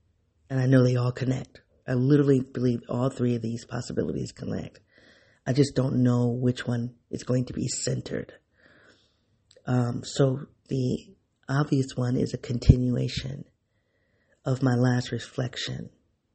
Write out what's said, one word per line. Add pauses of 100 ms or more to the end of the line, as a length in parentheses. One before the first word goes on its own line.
(500)
and
I
know
they
all
connect. (260)
I
literally
believe
all
three
of
these
possibilities
connect. (680)
I
just
don't
know
which
one (140)
is
going
to
be
centered. (1300)
Um,
so (300)
the (340)
obvious
one
is
a
continuation (1000)
of
my
last
reflection. (460)